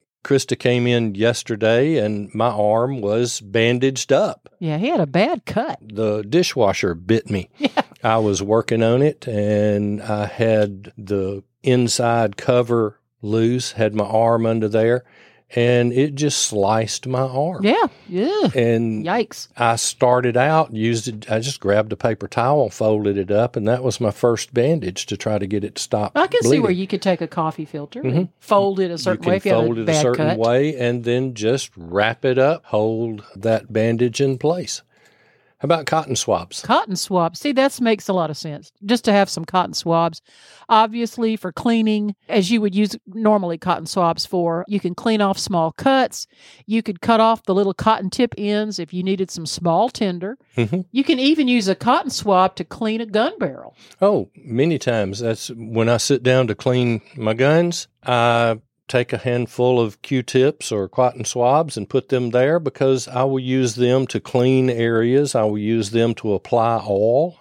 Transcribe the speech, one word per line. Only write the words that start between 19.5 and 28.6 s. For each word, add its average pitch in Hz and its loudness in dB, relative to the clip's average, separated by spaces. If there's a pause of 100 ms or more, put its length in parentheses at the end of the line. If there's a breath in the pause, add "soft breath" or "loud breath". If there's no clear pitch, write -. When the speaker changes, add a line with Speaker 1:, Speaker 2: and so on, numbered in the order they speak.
Speaker 1:
I 117 2
started 123 2
out, 127 2
used 113 -2
it, 107 -10
I 110 2
just 131 -6
grabbed 107 0
a - -4
paper 110 -4
towel, 127 2
folded 107 0
it 95 -2
up, 110 2
and 107 -2
that 127 0
was 127 -2
my 107 2
first - 0
bandage 123 0
to 104 -6
try 107 -2
to 101 -4
get 98 -4
it - -12
to - -10
stop - -2
Speaker 2:
I 320 2
can 480 0
see - 2
Speaker 1:
bleeding. 151 4
Speaker 2:
where 196 0
you 185 -4
could 190 -6
take 180 0
a 160 -4
coffee 160 -4
filter 147 -12
and 127 -2
Speaker 1:
Mm-hmm. 170 2 (140)
Speaker 2:
fold 196 0